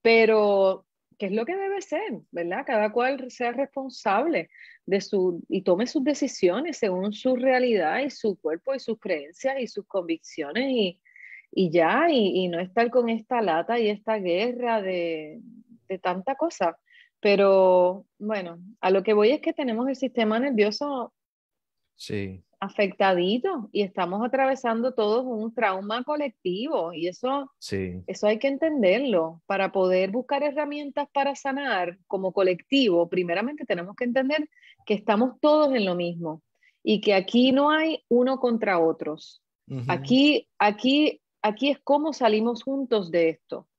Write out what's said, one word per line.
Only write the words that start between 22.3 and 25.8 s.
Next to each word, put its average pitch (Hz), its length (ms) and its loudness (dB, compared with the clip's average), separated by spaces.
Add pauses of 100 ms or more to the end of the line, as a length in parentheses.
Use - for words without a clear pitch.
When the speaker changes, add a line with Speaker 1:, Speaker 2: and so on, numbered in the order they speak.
Speaker 1:
afectadito 202 1120 0
y 208 100 0
estamos 190 420 -4
atravesando 254 680 -2
todos 220 320 0
un 226 280 -6
trauma 208 500 -2